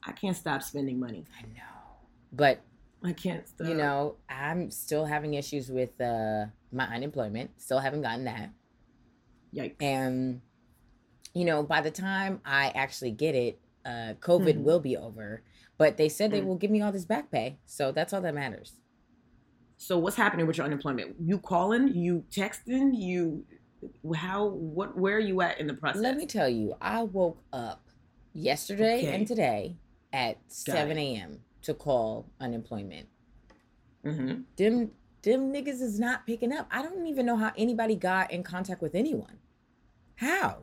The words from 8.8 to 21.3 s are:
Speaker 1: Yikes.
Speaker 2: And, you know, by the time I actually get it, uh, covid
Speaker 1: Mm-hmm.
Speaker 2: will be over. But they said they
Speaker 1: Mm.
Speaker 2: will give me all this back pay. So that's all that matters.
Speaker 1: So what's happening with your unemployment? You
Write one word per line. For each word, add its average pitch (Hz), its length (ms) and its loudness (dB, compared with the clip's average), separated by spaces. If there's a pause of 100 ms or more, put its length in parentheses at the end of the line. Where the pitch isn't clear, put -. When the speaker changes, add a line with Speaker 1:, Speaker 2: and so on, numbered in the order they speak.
Speaker 1:
Yikes. - 260 -6
Speaker 2:
And, 131 600 0 (920)
you 175 120 0
know, 151 180 2
by 151 180 2
the 151 100 0
time 190 540 -2
I 139 300 2
actually 131 360 -2
get 147 240 0
it, 120 240 0 (260)
uh, 117 340 -8
covid 175 360 6
Speaker 1:
Mm-hmm. 147 80 -2
Speaker 2:
will 160 160 6
be 135 180 0
over. 107 440 -10 (380)
But 151 180 8
they 151 120 6
said 214 220 2
they 202 100 2
Speaker 1:
Mm. 190 40 -2
Speaker 2:
will 185 120 0
give 196 140 0
me 214 100 6
all 208 100 2
this 190 140 -4
back 240 260 -2
pay. 131 340 -2
So 135 260 -2
that's 156 220 0
all 196 80 -2
that 165 140 -2
matters. 131 380 -6 (1040)
Speaker 1:
So - 200 0
what's 175 200 2
happening 202 280 4
with 160 120 2
your 143 80 0
unemployment? 139 540 -2
You 170 200 2